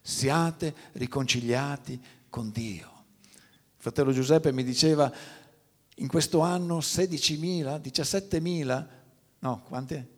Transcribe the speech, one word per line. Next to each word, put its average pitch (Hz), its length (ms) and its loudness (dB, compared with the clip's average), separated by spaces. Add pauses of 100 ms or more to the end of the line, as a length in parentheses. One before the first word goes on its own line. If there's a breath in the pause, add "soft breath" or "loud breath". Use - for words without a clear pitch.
Siate 160 720 0 (200 loud breath)
riconciliati 127 1080 -2 (260 loud breath)
con 110 220 -6
Dio. 107 540 -8 (760 soft breath)
Il - 60 -4
fratello 135 240 2
Giuseppe 139 400 4
mi 131 120 0
diceva, 143 480 4 (840 loud breath)
in 135 120 -6
questo 165 320 4
anno 170 400 0
sedicimila, 160 960 0
diciassettemila, 156 1080 -2 (520 loud breath)
no, 120 280 -4
quante? 127 500 -8